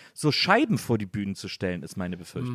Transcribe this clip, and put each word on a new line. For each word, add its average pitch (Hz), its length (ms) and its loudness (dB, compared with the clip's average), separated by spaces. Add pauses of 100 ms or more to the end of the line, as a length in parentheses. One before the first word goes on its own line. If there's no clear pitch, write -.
(140)
so 151 180 4
Scheiben 214 460 4
vor 117 200 2
die 104 80 -2
Bühnen 98 280 -4
zu - 140 -10
stellen, 90 340 -4
ist 80 140 -12
meine 90 200 -4
Befürchtung. 123 380 -8